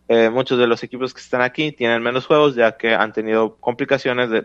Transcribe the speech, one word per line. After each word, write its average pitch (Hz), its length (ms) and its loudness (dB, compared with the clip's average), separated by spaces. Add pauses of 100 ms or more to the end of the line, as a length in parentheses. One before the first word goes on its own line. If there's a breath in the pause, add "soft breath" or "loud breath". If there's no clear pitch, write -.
Eh, 113 200 4
muchos 127 300 -2
de 120 80 4
los 117 160 -2
equipos 123 300 -8
que - 80 -20
están 127 200 -4
aquí 143 300 -2
tienen 117 320 -2
menos 123 220 -2
juegos, 151 300 4
ya 113 200 2
que 113 180 0
han 107 200 0
tenido 110 420 -2
complicaciones 123 760 -2
de-, 110 160 -2